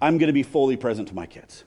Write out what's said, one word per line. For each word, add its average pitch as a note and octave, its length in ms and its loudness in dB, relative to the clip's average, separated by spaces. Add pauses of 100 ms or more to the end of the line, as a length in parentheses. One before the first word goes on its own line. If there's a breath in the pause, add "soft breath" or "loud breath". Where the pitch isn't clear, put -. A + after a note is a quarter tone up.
I'm D#3+ 180 2
gonna D3+ 140 2
be C#3 100 0
fully C3+ 340 0
present A2 320 -4
to F#2 60 -16
my - 120 -10
kids." - 400 -20